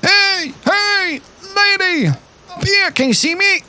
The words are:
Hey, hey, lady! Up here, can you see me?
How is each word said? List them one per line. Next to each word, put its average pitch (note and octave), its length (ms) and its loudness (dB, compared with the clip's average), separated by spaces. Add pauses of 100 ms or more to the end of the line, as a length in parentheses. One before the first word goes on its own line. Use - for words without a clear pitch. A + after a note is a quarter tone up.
Hey, F#4+ 520 0 (100)
hey, G4 580 0 (340)
lady! F#4+ 520 2
Up - 560 -6
here, G4 280 0
can C4 160 0
you B3 60 2
see D#4+ 220 0
me? F#4+ 340 0